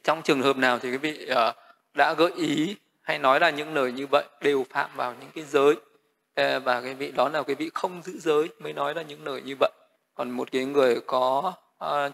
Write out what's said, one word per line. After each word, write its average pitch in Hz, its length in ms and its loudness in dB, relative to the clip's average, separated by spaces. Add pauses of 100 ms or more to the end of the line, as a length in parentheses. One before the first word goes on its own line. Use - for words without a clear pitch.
trong 160 180 0
trường 143 200 2
hợp 135 160 2
nào 127 220 2
thì 127 100 -6
cái 123 80 -4
vị, 151 280 -6
ờ, 117 280 2 (400)
đã 143 200 2
gợi 165 220 2
ý 156 400 0 (260)
hay 156 180 -4
nói 139 200 4
ra 170 100 4
những 151 240 -4
lời 131 180 0
như 135 160 -8
vậy 143 160 2 (180)
đều 135 280 2
phạm 143 260 -4
vào 127 240 -4
những 139 160 -18
cái 160 80 -10
giới 143 320 4 (640)
Ờ, 135 200 0
và 123 220 0
cái 131 120 -8
vị 135 180 -8
đó 131 180 2
là 151 140 -2
cái 139 120 -2
vị 156 180 -4
không 180 300 -6
giữ 190 160 -12
giới 160 300 2 (100)
mới 151 140 -12
nói 147 200 -4
ra 165 80 -6
những 151 220 -14
lời 135 180 -8
như 135 180 -12
vậy. - 120 4 (440)
Còn 127 160 -6
một 123 200 -6
cái 131 140 0
người 131 420 4
có, 135 460 0 (240)
ờ, 147 360 -2